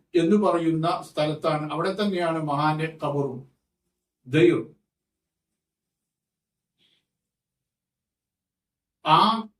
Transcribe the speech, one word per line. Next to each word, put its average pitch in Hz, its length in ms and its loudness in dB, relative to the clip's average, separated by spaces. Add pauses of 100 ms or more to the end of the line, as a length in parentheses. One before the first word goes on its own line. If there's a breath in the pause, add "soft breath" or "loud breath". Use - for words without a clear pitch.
(180)
എന്ന് 170 200 4
പറയുന്ന 170 640 0
സ്ഥലത്താണ്. 151 720 -4
അവിടെ 185 300 -4
തന്നെയാണ് 175 380 -2
മഹാന്റെ 156 640 -2
ഖബറും. 139 480 -6 (760)
ദൈർ, 135 420 2 (4000)
ആ 214 440 4 (100)